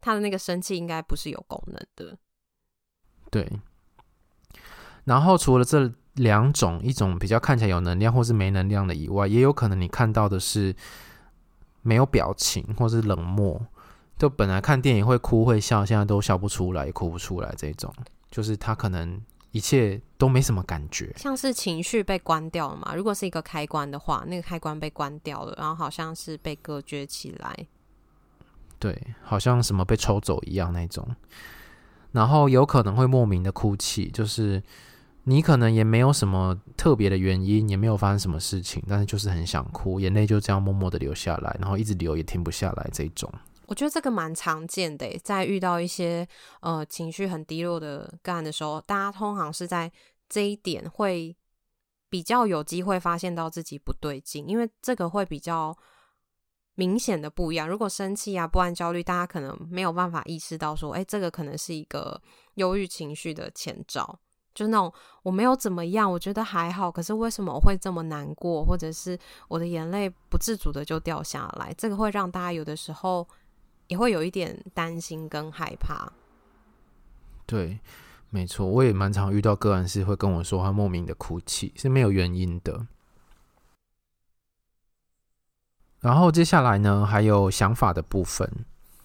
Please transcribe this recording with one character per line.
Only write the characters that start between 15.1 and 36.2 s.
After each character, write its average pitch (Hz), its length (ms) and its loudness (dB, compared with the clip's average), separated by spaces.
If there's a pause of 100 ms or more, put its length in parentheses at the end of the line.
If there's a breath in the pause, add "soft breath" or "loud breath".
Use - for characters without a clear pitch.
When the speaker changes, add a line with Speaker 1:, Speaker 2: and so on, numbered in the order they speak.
Speaker 2:
哭 113 260 4
会 117 160 4
笑， 104 260 2
现 107 120 2
在 104 80 4
都 104 160 2
笑 101 160 2
不 95 100 -2
出 92 260 -2
来， 71 180 -4
哭 87 180 -4
不 85 80 -6
出 87 240 -6
来 - 160 -6
这 76 160 -6
种， - 200 -10 (360)
就 - 120 -6
是 107 140 -2
他 110 180 -4
可 110 140 -2
能 90 320 -4 (320)
一 113 80 -4
切 107 420 2 (160)
都 135 120 6
没 131 120 6
什 123 120 2
么 92 100 0
感 78 260 -6
觉。 - 280 -8
Speaker 1:
像 269 180 -4
是 262 160 -2
情 170 320 -4
绪 220 180 0
被 190 180 -2
关 160 300 -2
掉 160 200 -4
了 151 80 -10
嘛， - 180 -8
如 185 80 -4
果 208 100 0
是 202 140 -4
一 - 20 -4
个 170 120 -4
开 151 260 -6
关 143 220 -4
的 143 100 -10
话， 147 260 -2
那 180 120 -6
个 170 40 -6
开 170 160 -8
关 156 220 -6
被 156 100 -6
关 147 300 -8
掉 147 240 -10
了， - 140 -12
然 156 100 -6
后 160 80 -4
好 160 140 -6
像 160 260 -8
是 160 220 -10
被 151 180 -8
隔 147 260 -10
绝 143 240 -10
起 - 340 -12
来。 - 280 -12 (1120)
Speaker 2:
对， - 420 -6
好 - 160 -2
像 123 240 4
什 104 140 0
么 92 80 2
被 107 140 2
抽 104 240 2
走 - 220 -2
一 - 100 -8
样 90 180 0
那 85 160 -2
种。 - 260 -8 (1000 loud breath)
然 117 160 4
后 147 180 6
有 127 180 8
可 131 180 4
能 101 120 0
会 127 100 6
莫 127 200 6
名 92 180 2
的 95 80 0
哭 101 240 0
泣， 92 340 -4
就 - 160 -4
是 104 360 -2 (600 loud breath)
你 135 180 6
可 156 160 6
能 113 140 6
也 110 120 6
没 110 160 6
有 135 120 6
什 107 160 2